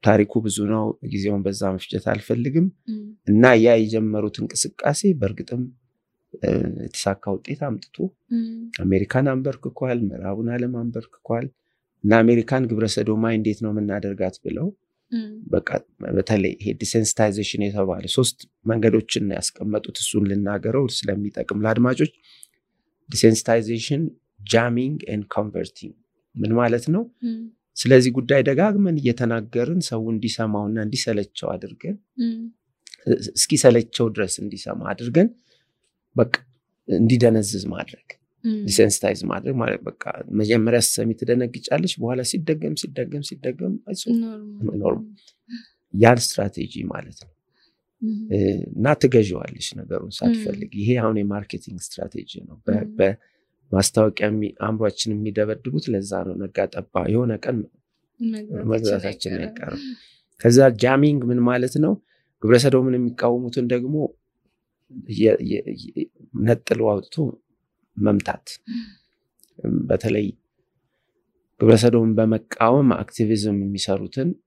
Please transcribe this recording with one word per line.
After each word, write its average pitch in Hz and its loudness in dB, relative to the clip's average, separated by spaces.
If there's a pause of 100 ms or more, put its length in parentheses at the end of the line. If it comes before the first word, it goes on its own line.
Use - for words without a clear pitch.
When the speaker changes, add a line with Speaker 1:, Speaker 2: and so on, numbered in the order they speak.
Speaker 1:
ታሪኩ 104 4
ብዙ 107 -4
ነው፣ 110 0 (220)
ጊዜውን 101 -4
በዛ 98 -4
መፍጀት 95 -6
አልፈልግም። 120 0 (220)
Speaker 2:
ም። 214 -8 (240)
Speaker 1:
እና 117 8
ያ 117 8
የጀመሩት 107 0
እንቅስቃሴ - -4 (140)
በእርግጥም፣ 120 -4 (720)
እ፣ - -2 (280)
የተሳካ - -6
ውጤት - -6
አምጥቶ - -8 (340)
Speaker 2:
ም። 233 -2 (360)
Speaker 1:
አሜሪካን 95 0
አንበርክኳል፣ 131 -4
ምዕራቡን 98 -6
ዓለም 120 -4
አንበርክኳል። 117 -8 (580)
እና 104 6
አሜሪካን 117 4
ግብረ 113 -2
ሰዶማዊ 113 0
እንዴት 107 -2
ነው 110 -4
የምናደርጋት 98 -4
ብለው 87 -6 (440)
Speaker 2:
ም። 226 -4 (260)
Speaker 1:
በቃ - -2 (440)
በተለይ 98 0
ይሄ 107 -8
ዲሴንሲታይዜሽን 104 -2
የተባለ 98 -2
ሶስት - 0 (300)
መንገዶችን 110 2
ነው 98 -2
ያስቀመጡት። - -6
እሱን 104 0
ልናገረው 101 -2
ስለሚጠቅም 104 -6
ለአድማጮች፣ 120 2 (1000)
ዲሴንሲታይዜሽን፣ 113 2 (380)
ጃሚንግ 120 0
ኤንድ 104 -6
ኮንቨርቲንግ - -6 (400)
ምን 104 -2
ማለት 120 2
ነው? 180 0 (220)
Speaker 2:
ም። 226 -6 (360)
Speaker 1:
ስለዚህ 127 6
ጉዳይ 131 2
ደጋግመን 180 2
እየተናገርን 120 -2
ሰው 113 -4
እንዲሰማውና 110 -2
እንዲሰለቸው 107 -4
አድርገን፣ 98 -8 (220)
Speaker 2:
ም። 233 -2 (760)
Speaker 1:
እ-፣ - 2 (100)
እስኪሰለቸው 120 4
ድረስ 101 -4
እንዲሰማ 98 -10
አድርገን 120 2 (880)
በቃ 123 2 (540)
እንዲደነዝዝ 110 4
ማድረግ፣ - -12 (360)
Speaker 2:
ም። 220 -2
Speaker 1:
ዲሴንሲታይዝ - 2
ማድረግ 98 -4
ማለት 113 -2
በቃ - -12 (300)
መጀመሪያ 110 2
ስትሰሚ 113 -2
ትደነግጫለሽ፣ 123 -2
በኋላ 127 -4
ሲደገም፣ 156 -4
ሲደገም፣ 139 -8
ሲደገም 139 -6 (100)
አይዞህ 214 -4
Speaker 2:
ኖርማል። 208 -6
Speaker 1:
ኖርማል። 220 -2 (840)
ያን 117 8
ስትራቴጂ - -4 (120)
ማለት - -12
ነው። - -20 (720)
Speaker 2:
ም። 220 -4 (140)
Speaker 1:
እ፣ 104 -2 (300)
እና - -2 (100)
ትገዢዋለሽ 110 2
ነገሩን - -10
ሳትፈልግ። 214 -4
Speaker 2:
ም። 104 -10
Speaker 1:
ይሄ 104 0
አሁን 110 0
የማርኬቲንግ 101 -6
ስትራቴጂ - -12 (120)
ነው። - -20
በ-፣ - -2
Speaker 2:
ም። - -6
Speaker 1:
በማስታወቂያ - 0
የሚ-፣ 107 -2
አእምሯችን 107 -2
የሚደበድቡት 107 -4
ለዛ 101 -4 (100)
ነው። 90 -6
ነጋ 95 -6 (120)
ጠባ - -12 (120)
የሆነ 117 0
ቀን 123 -6 (600)
Speaker 2:
መግዛታችን 214 -6
Speaker 1:
መግዛታችን 101 -2
Speaker 2:
አይቀርም። 85 -6 (240)
Speaker 1:
አይቀርም። 285 -10 (580)
ከዛ 120 6 (180)
ጃሚንግ 135 4
ምን 123 0
ማለት 123 0
ነው? 156 2 (500)
ግብረ 113 6
ሰዶምን 131 4
የሚቃወሙትን 123 0
ደግሞ 123 -2 (1200)
የ-፣ 107 6
የ-፣ - -4 (140)
የ-፣ - -10 (320)
ነጥሎ 117 0
አውጥቶ 101 -2 (800)
መምታት። 101 0 (1400)
በተለይ 104 0 (1300)
ግብረ 113 10
ሰዶምን 113 6
በመቃወም 113 4
አክቲቪዝም 104 0
የሚሰሩትን፣ 98 -2 (180)